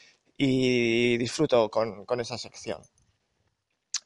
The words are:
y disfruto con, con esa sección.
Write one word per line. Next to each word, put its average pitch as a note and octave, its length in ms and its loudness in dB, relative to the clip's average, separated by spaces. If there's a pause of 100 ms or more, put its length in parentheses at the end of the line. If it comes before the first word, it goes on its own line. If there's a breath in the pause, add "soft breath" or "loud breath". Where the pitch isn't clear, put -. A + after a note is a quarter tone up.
(380 soft breath)
y B2 800 2
disfruto A#2+ 520 2
con, G#2 360 -4
con B2 140 -2
esa A#2 180 -8
sección. G2+ 440 -12 (1200)